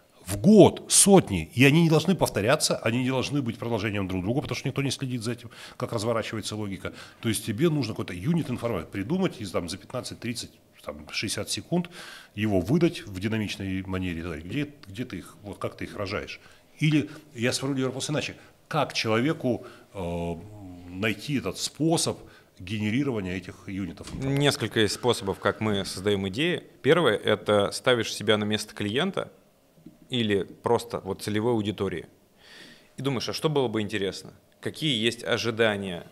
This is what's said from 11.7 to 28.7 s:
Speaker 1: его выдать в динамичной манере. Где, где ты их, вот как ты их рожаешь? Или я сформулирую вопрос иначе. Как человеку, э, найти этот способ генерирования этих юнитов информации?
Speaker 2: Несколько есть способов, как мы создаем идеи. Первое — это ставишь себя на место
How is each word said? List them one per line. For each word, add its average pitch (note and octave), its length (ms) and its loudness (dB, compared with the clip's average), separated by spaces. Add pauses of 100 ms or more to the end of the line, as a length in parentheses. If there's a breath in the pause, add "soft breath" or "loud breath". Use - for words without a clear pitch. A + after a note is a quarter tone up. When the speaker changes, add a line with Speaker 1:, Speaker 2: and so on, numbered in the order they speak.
Speaker 1:
его G#2 260 2
выдать D#3+ 460 2
в F#2+ 120 -8
динамичной G2 640 -2
манере. F#2 400 -4 (200)
Где, C3 280 -6 (180)
где G#2 180 -10
ты G2+ 120 -10
их, - 240 -16
вот G2+ 160 -12
как - 180 -8
ты - 100 -10
их - 120 -12
рожаешь? F#2 420 -6 (380 loud breath)
Или D3+ 320 2 (240 loud breath)
я A#2+ 180 0
сформулирую C3 360 -2
вопрос B2+ 240 -6
иначе. B2+ 240 -4 (320 loud breath)
Как C#3+ 260 -2
человеку, A#2+ 720 0 (300 loud breath)
э, E2+ 400 -4 (520)
найти A2 520 -2
этот F#2+ 180 -4
способ D#3 640 -2 (400 loud breath)
генерирования G#2+ 760 -2
этих - 320 -12
юнитов F#2+ 460 -8
информации? C3+ 260 -2
Speaker 2:
Несколько C3 420 2
есть G2+ 120 2
способов, G2 460 0
как G2+ 220 0
мы G#2 220 0
создаем G2 460 -2
идеи. D3 340 -2 (200)
Первое — C#3 340 6
это G#2 540 2
ставишь A#2+ 420 0
себя G#2+ 240 2
на G#2+ 80 -2
место G#2 300 -4